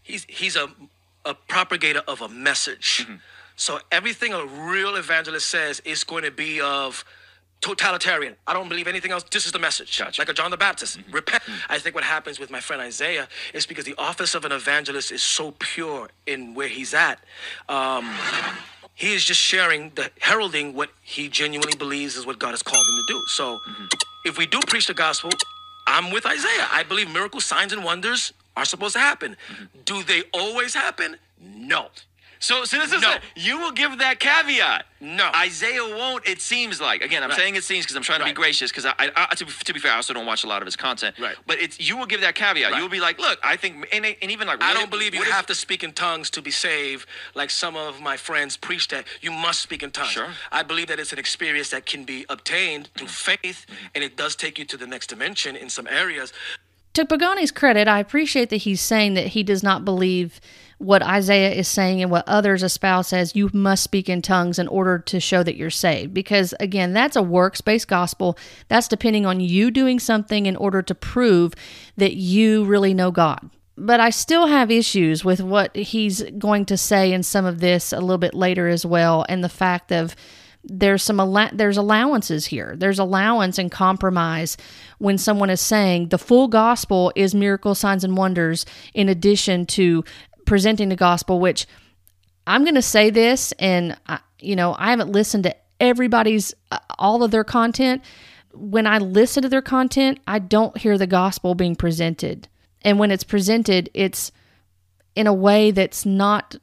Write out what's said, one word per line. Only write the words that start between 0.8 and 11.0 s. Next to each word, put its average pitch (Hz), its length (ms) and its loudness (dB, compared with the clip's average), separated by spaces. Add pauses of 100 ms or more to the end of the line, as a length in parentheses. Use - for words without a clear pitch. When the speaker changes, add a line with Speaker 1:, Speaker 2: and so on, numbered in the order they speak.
Speaker 1:
a 147 100 -8
propagator 160 720 -4
of 131 140 -10
a 113 80 -12
message. 131 720 -4
Speaker 2:
Mm-hmm. 117 120 -14 (400)
Speaker 1:
So - 240 -6 (120)
everything 220 400 -2
a 170 140 -6
real 175 500 -4
evangelist 160 520 -4
says 151 380 -4
is 156 180 -6
going 165 200 -8
to 147 60 -6
be 151 320 -8
of 139 420 -6 (580)
totalitarian. 175 720 -2 (120)
"I 160 60 -2
don't 185 160 -4
believe 170 180 -6
anything 180 240 -6
else. 175 200 -6
This 208 140 -2
is 175 80 -6
the 277 60 -6
message." - 380 -4
Speaker 2:
Gotcha. - 240 -6
Speaker 1:
Like 156 80 -2
a 160 40 -6
John 165 180 -2
the 175 60 -6
Baptist. 170 420 -4
Speaker 2:
Mm-hmm. 95 120 -20